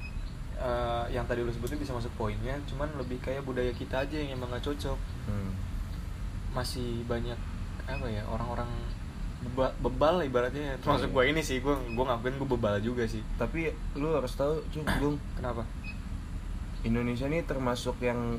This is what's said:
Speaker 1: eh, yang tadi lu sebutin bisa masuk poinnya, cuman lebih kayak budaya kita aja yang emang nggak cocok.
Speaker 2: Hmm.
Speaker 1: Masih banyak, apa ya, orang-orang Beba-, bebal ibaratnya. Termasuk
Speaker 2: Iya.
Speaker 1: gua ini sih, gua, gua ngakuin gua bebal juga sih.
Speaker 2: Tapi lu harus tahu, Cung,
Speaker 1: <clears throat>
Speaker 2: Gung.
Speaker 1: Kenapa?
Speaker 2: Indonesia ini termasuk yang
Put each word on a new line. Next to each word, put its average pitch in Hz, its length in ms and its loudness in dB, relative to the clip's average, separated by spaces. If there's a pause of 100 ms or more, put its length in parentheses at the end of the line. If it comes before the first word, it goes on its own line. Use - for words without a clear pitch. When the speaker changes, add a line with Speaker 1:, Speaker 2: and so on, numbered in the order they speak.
(560)
Speaker 1:
eh, 120 560 0
yang 117 120 0
tadi 120 180 0
lu 117 80 0
sebutin 120 280 -2
bisa 139 140 -2
masuk 120 220 -2
poinnya, 110 400 -2 (120)
cuman 139 300 -2
lebih 123 240 -4
kayak 135 220 -2
budaya 123 300 2
kita 135 320 -2
aja 143 120 -2
yang 143 200 -2
emang 123 140 -4
nggak 120 140 -2
cocok. 143 360 0 (240)
Speaker 2:
Hmm. 98 300 0 (960)
Speaker 1:
Masih 120 540 -2
banyak, 120 320 0 (460)
apa 131 220 -2
ya, 107 200 0
orang-orang 117 440 0 (760)
Beba-, 127 340 2
bebal 151 460 6
ibaratnya. 127 560 2
Termasuk 139 300 4
Speaker 2:
Iya. 131 60 0
Speaker 1:
gua 127 100 8
ini 156 160 4
sih, 131 180 0
gua, 143 160 4 (160)
gua 123 220 2
ngakuin 120 240 0
gua 135 180 0
bebal 107 240 4
juga 117 260 0
sih. 110 160 -2 (140)
Speaker 2:
Tapi 160 340 0 (240)
lu 156 200 2
harus 127 200 2
tahu, 147 360 2
Cung, 151 240 -2
Speaker 1:
<clears throat> - 80 2
Speaker 2:
Gung. 147 160 4 (160)
Speaker 1:
Kenapa? 120 300 -2 (1200)
Speaker 2:
Indonesia 120 440 2
ini 160 160 2
termasuk 123 560 0
yang 120 420 2